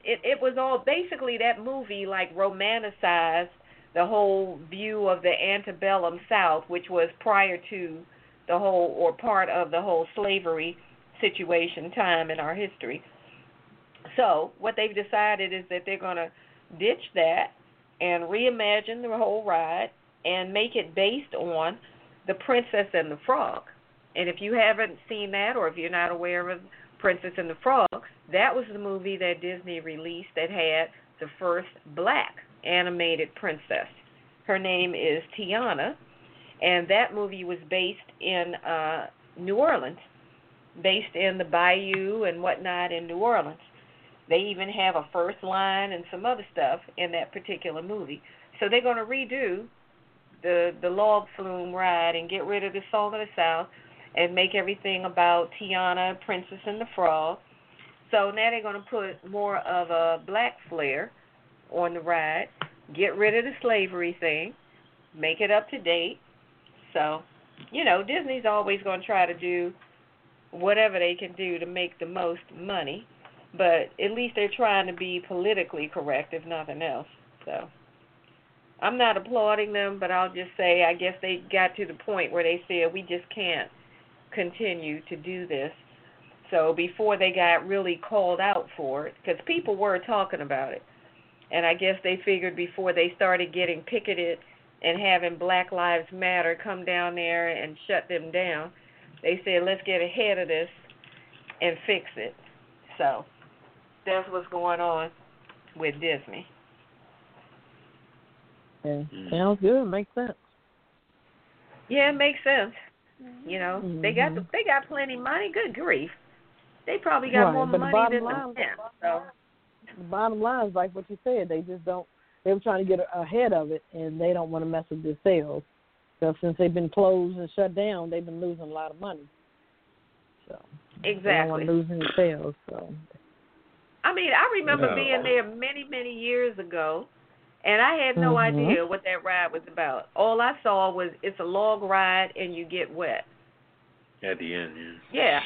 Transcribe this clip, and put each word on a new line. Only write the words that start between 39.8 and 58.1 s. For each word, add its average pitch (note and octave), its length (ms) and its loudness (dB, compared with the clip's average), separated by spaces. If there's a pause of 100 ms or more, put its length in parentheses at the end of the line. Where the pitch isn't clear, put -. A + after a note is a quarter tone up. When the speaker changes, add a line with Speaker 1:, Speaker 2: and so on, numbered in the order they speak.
Speaker 1:
based F#3+ 320 0
in F#3 240 0
the F3+ 60 -2
bayou F#3+ 800 2
and E3+ 180 -2
whatnot F3+ 500 -2
in E3+ 140 -6
New E3+ 120 -6
Orleans. F#3 420 2 (680)
They D#3+ 100 4
even F#3+ 320 -2
have F#3+ 260 2
a D3 160 -2
first F3+ 300 -2
line F#3+ 500 0
and F3 180 -8
some F#3 160 -6
other A#3+ 260 -2
stuff D3+ 280 0 (160)
in F3 160 -4
that E3 200 -4
particular E3+ 500 -8
movie. F3 400 -10 (360)
So G3+ 100 0
they're A#3+ 140 4
gonna A#3 220 0
redo A#3 600 -4 (760)
the, F3 400 2
the F3+ 80 0
log G#3 360 4 (100)
flume F3+ 360 -8
ride F3 440 2
and E3+ 120 -6
get F3+ 160 -4
rid G3+ 200 -2
of F#3+ 80 -4
the G3 80 -6 (100)
Song G#3 240 0
of G#3+ 60 -4
the G#3 60 -6 (100)
South E3 320 2 (480)
and F3 180 2
make F#3 200 2
everything F#3+ 500 -2
about F3 460 4 (100)
Tiana, F#3 640 0
Princess F#3+ 420 -6
and G#3 140 -6
the A#3 140 -6
Frog. E3 440 2 (720)